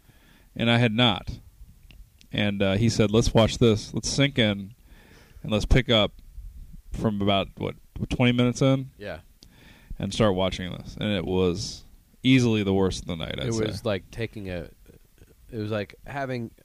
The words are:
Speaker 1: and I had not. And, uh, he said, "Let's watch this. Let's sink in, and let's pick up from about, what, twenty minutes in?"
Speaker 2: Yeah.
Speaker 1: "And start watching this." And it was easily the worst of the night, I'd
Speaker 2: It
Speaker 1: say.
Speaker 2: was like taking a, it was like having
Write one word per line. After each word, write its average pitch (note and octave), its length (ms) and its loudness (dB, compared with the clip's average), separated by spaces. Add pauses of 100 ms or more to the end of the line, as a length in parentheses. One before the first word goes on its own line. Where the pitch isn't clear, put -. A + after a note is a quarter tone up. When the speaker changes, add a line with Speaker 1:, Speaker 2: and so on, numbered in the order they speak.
(560)
Speaker 1:
and A#2 140 0
I A#2 80 4
had A#2+ 140 4
not. A2+ 460 0 (920)
And, G#2 300 -2
uh, F#2+ 120 2
he A2+ 140 2
said, G#2+ 220 2
"Let's A2+ 240 4
watch A2 240 4
this. A2 360 2
Let's - 140 -6
sink C#3 300 0
in, G#2 360 0 (680)
and - 100 -6
let's G#2+ 140 0
pick - 240 4
up G#2+ 220 4 (800)
from G#2+ 300 -2
about, G2 260 2 (100)
what, G2+ 180 -6 (320)
twenty B2 240 2
minutes A#2+ 300 0
in?" C3+ 360 2
Speaker 2:
Yeah. F#2+ 200 -10 (800)
Speaker 1:
"And G2 140 -6
start G#2 220 2
watching F#2 380 -2
this." - 260 -14
And G#2+ 140 -4
it F2+ 120 -2
was F#2 600 -2 (380)
easily A#2+ 400 4
the F#2+ 120 2
worst F#2+ 280 0
of - 40 -16
the F2+ 100 -8
night, - 220 -8
I'd C#2 100 -4
Speaker 2:
It A2+ 60 -2
Speaker 1:
say. A2 120 -2
Speaker 2:
was G2+ 180 -8
like G2+ 260 -6
taking G#2+ 400 -10
a, F2 200 -10 (800)
it A#2+ 80 -10
was G#2+ 120 -6
like G#2 240 -6 (120)
having C3 440 -6 (140)